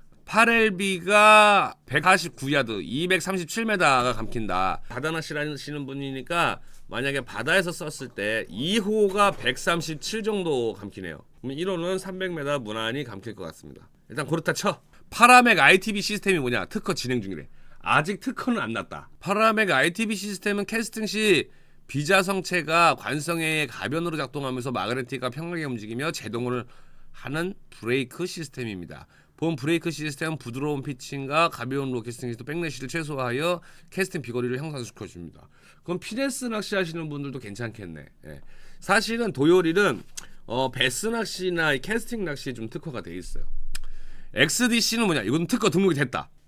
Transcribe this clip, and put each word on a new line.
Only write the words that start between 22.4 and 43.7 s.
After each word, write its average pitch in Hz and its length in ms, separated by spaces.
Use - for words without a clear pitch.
관성의 156 720
가변으로 160 500
작동하면서 131 560
마그네틱과 123 560
평하게 160 360
움직이며 123 480
제동을 117 520
하는 160 400
브레이크 127 560
시스템입니다. 113 840
본 160 200
브레이크 160 340
시스템은 156 480
부드러운 135 440
피칭과 143 680
가벼운 135 420
로캐스팅 120 400
시도 117 140
백래시를 151 440
최소화하여 147 720
캐스팅 185 320
비거리를 120 400
향상시켜줍니다. 104 880
그럼 180 160
피네스 254 480
낚시 208 300
하시는 165 320
분들도 139 320
괜찮겠네. 101 680
예. 73 140
사실은 220 520
도요릴은, 165 720
어, 127 240
베스 127 380
낚시나 180 680
이 131 60
캐스팅 226 440
낚시에 139 280
좀 113 160
특화가 131 340
돼 85 140
있어요. - 280